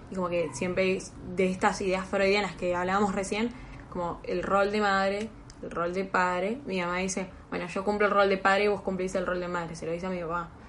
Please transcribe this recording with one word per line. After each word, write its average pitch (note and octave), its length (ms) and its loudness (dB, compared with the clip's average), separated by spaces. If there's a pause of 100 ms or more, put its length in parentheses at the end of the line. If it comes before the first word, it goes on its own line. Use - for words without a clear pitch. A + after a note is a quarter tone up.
(100)
y G3 40 -10
como F3+ 140 -2
que E3+ 240 0
siempre F#3 440 0
es - 160 -8 (220)
de F#3 160 4
estas F#3+ 300 0
ideas F#3+ 260 0
freudianas G3 480 2
que F3+ 220 -2
hablábamos F#3+ 380 2
recién, G#3 360 -2 (400)
como F3 340 -4
el F3+ 180 -2
rol G3 280 4
de G#3 120 0
madre, G3 480 2 (320)
el - 80 -10
rol F3 240 -2
de F#3+ 100 0
padre, F#3 600 0
mi F#3+ 140 -2
mamá F3 180 0
dice, F#3+ 300 -2 (200)
"Bueno, F3 200 -4
yo F#3+ 160 -4
cumplo G#3 220 4
el G3 60 2
rol G3+ 160 6
de G3 80 4
padre G3 280 4
y G#3 40 4
vos G3 140 2
cumplís F#3+ 320 -2
el F#3 120 0
rol F3+ 140 0
de F3 80 -4
madre", E3+ 280 -4
se D#3 100 -10
lo E3 60 -2
dice F3 140 -4
a F#3 40 -2
mi F3+ 100 -4
papá. E3+ 300 -4 (180)